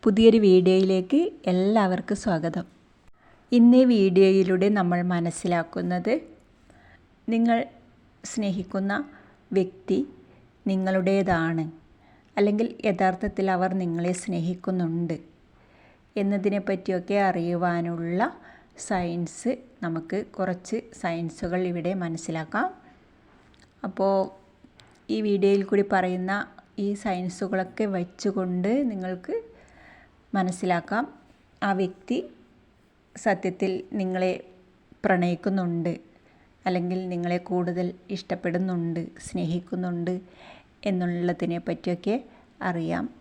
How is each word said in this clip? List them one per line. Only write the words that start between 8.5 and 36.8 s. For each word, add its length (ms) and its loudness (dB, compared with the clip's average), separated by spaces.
വ്യക്തി 420 0
നിങ്ങളുടേതാണ്, 960 0
അല്ലെങ്കിൽ 320 2
യഥാർത്ഥത്തിൽ 680 0
അവർ 140 0
നിങ്ങളെ 300 -2
സ്നേഹിക്കുന്നുണ്ട് 960 -2
എന്നതിനെ 460 0
പറ്റിയൊക്കെ 500 -2
അറിയുവാനുള്ള 1000 -2
സയൻസ്, 680 -4
നമുക്ക് 360 -4
കുറച്ച് 400 -4
സയൻസുകൾ 580 -4
ഇവിടെ 200 -4
മനസ്സിലാക്കാം. 640 -4
അപ്പോൾ 300 0
ഈ 40 -2
വീഡിയോയിൽ 400 2
കൂടി 260 2
പറയുന്ന 380 -2
ഈ 20 -2
സയൻസുകളൊക്കെ 840 -4
വെച്ചുകൊണ്ട് 760 -2
നിങ്ങൾക്ക് 440 -6
മനസ്സിലാക്കാം 680 -2
ആ 80 0
വ്യക്തി 360 -4
സത്യത്തിൽ 560 -2
നിങ്ങളെ 320 0
പ്രണയിക്കുന്നുണ്ട്, 880 0
അല്ലെങ്കിൽ 320 -2